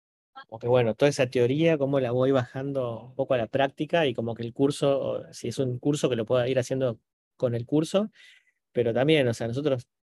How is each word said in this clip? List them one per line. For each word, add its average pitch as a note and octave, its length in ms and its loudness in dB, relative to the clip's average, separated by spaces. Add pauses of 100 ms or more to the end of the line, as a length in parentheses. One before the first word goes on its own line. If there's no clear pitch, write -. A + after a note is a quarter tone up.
(500)
como A2 100 -12
que, A#2+ 80 -6
bueno, A#2+ 280 4
toda C#3+ 140 4
esa C#3+ 200 0
teoría, D3 480 2
cómo C#3 240 0
la A#2 100 -2
voy C3 200 2
bajando C3 720 -4
un B2+ 100 -20
poco C3+ 200 0
a - 20 2
la A2 100 -2
práctica, D3 580 0
y B2+ 80 0
como A#2 220 -6
que A2+ 80 -10
el A#2+ 100 -8
curso, C#3 460 2
o A#2+ 340 -6
si - 140 -10
es A#2 120 -6
un B2 200 -2
curso D3 300 0
que B2 80 -2
lo A2+ 80 -2
pueda B2 240 0
ir C3 100 0
haciendo C3 400 -2 (380)
con A#2+ 180 -2
el A#2 100 -4
curso, F#3+ 460 0 (640)
pero A#2 200 0
también, C#3 340 4
o A#2 60 0
sea, A#2 140 -6
nosotros C3 400 -2 (280)